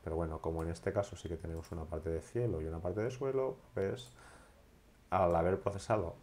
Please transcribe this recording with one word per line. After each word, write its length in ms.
Pero 140
bueno, 240
como 220
en 80
este 220
caso 220
sí 140
que 80
tenemos 360
una 120
parte 240
de 140
cielo 400
y 20
una 140
parte 240
de 80
suelo, 460
pues 380
al 260
haber 240
procesado 640